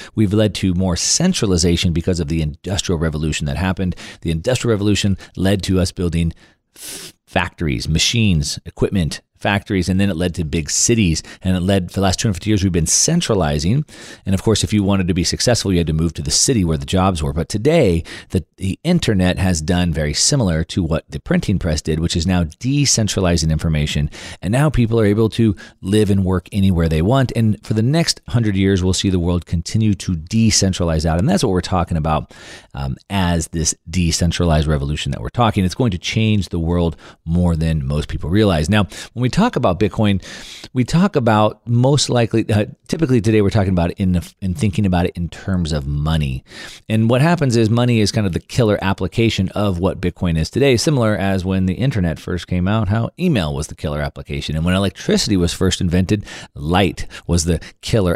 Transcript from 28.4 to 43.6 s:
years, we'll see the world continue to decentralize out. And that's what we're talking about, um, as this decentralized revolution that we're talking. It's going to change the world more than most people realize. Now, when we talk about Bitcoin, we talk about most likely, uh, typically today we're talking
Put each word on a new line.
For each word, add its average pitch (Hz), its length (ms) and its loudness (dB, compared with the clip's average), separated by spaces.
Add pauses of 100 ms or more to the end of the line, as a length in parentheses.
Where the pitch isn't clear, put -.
years, 95 280 4
we'll 92 100 2
see 95 180 0
the 90 80 2
world 87 260 0
continue 107 480 0
to - 200 -4
decentralize 87 920 0
out. 82 140 2
And 117 100 2
that's 190 140 2
what 110 80 2
we're 90 100 2
talking 87 340 -2
about, 78 380 -2 (400)
um, 67 240 -6 (140)
as 87 380 0
this 80 260 -2 (120)
decentralized 82 800 2
revolution 73 460 -2
that - 100 -8
we're - 80 -8
talking. 107 340 0
It's 90 120 0
going 123 160 0
to 87 80 -4
change 107 500 0
the - 80 -4
world 85 380 0 (280)
more 85 320 2
than 80 300 0
most 73 240 -4
people - 220 -6
realize. 92 360 2
Now, 104 200 2 (260)
when 113 80 -6
we 127 80 0
talk 226 280 0
about 104 200 0
Bitcoin, 101 460 0 (480)
we 127 140 -2
talk 175 320 2
about 107 500 2
most 127 420 2
likely, 117 400 0
uh, 107 180 2 (200)
typically 131 320 2
today 107 220 4
we're 98 80 4
talking 95 240 2